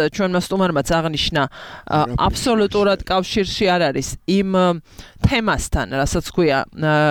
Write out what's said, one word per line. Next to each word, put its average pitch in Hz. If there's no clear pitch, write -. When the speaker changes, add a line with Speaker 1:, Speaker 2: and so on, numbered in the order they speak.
Speaker 1:
ჩვენმა 185
სტუმარმაც 175
აღნიშნა, 160
ა, 131
Speaker 2:
არა, 139
Speaker 1:
აბსოლუტურად 202
Speaker 2:
არა. -
Speaker 1:
კავშირში 190
არ 180
არის 135
იმ, 190
ა, 185
თემასთან, 175
რასაც 139
ქვია, 147
ა, 156